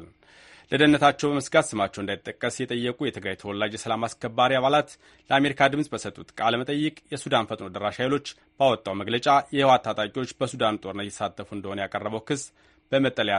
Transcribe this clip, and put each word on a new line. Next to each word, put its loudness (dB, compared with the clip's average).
ለደህንነታቸው 4
በመስጋት 2
ስማቸው -4
እንዳይጠቀስ -6
የጠየቁ -4
የትግራይ -4
ተወላጅ -4
የሰላም -4
አስከባሪ 0
አባላት 2
ለአሜሪካ 4
ድምፅ 0
በሰጡት -10
ቃለ 2
መጠይቅ -4
የሱዳን 0
ፈጥኖ -8
ደራሽ -4
ኃይሎች -2
ባወጣው 2
መግለጫ -2
የህወሓት 6
ታጣቂዎች -4
በሱዳን -2
ጦርነት -8
እየተሳተፉ -8
እንደሆነ -8
ያቀረበው -6
ክስ -4
በመጠለያ 2